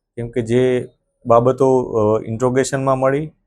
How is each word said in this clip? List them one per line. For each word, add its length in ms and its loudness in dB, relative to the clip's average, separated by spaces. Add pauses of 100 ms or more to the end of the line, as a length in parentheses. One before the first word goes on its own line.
(160)
કેમ 140 -10
કે 120 -4
જે 480 0 (360)
બાબતો, 560 2
અ, 420 0
ઇન્ટ્રોગેશનમાં 760 -2
મળી 320 -2 (160)